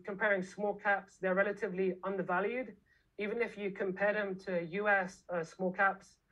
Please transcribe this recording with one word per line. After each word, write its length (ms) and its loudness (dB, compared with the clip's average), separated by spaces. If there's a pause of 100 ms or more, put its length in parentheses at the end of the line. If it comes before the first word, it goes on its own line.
comparing 380 2
small 320 -2
caps, 420 0
they're 160 2
relatively 720 0
undervalued, 680 -2 (440)
even 240 -2
if 160 -4
you 140 -4
compare 420 0
them 220 -2 (100)
to 200 0
U 220 -2
S, 360 2 (100)
uh, 100 0
small 280 -4
caps. 460 0 (140)